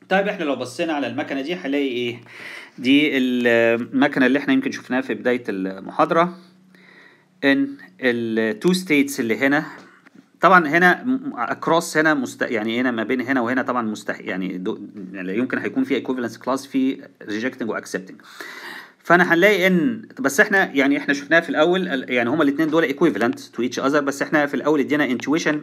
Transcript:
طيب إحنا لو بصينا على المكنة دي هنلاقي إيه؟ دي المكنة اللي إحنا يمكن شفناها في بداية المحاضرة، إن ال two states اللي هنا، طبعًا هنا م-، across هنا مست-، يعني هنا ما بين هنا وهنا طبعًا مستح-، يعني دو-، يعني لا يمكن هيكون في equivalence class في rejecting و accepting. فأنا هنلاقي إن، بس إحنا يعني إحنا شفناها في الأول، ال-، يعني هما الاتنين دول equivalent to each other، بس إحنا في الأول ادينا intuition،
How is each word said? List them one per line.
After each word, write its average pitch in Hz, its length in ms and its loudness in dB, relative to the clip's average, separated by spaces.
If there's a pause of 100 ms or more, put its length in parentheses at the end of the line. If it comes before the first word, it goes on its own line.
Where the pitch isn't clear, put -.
طيب 196 180 2
إحنا 180 160 -4
لو 143 120 0
بصينا 156 380 -4
على 143 140 -2
المكنة 139 340 -6
دي 160 140 -6
هنلاقي 143 320 -2
إيه؟ 120 340 -4 (560)
دي 135 400 4
المكنة 123 1080 4
اللي 135 140 2
إحنا 139 140 0
يمكن 131 180 2
شفناها - 300 -4
في 131 120 -6
بداية 120 360 -2
المحاضرة، 110 880 -2 (1080)
إن 139 240 4 (340)
ال 113 640 0
two 185 120 4
states 143 420 0
اللي 113 180 -2
هنا، 139 280 0 (760)
طبعًا 170 260 6
هنا 175 360 4
م-، 127 420 -4
across 156 520 -2
هنا 156 280 2
مست-، 135 260 -4
يعني 113 300 -2
هنا 127 100 0
ما 113 120 -2
بين 127 180 0
هنا 127 200 -2
وهنا 123 200 -2
طبعًا 120 340 -4
مستح-، - 260 -8
يعني 92 360 -6
دو-، 92 220 -6 (340)
يعني 92 140 -10
لا 92 60 -6
يمكن 123 240 -4
هيكون 110 260 -2
في 131 200 -2
equivalence 127 420 -6
class 135 220 -4
في 131 300 0 (260)
rejecting 110 440 -6
و 101 120 -4
accepting. - 360 -10 (840)
فأنا 170 340 4
هنلاقي 185 340 4
إن، 151 400 0 (120)
بس 185 200 0
إحنا 196 340 2
يعني 139 240 2
إحنا 143 160 -2
شفناها 160 280 2
في 165 80 -6
الأول، 175 380 2
ال-، 131 220 -6
يعني 120 200 0
هما 156 140 2
الاتنين 147 260 2
دول 156 200 2
equivalent 131 460 0
to - 340 -6
each - 140 -4
other، 143 140 2
بس 139 240 0
إحنا 147 240 2
في 143 80 -4
الأول 147 260 2
ادينا 131 380 0
intuition، 156 460 0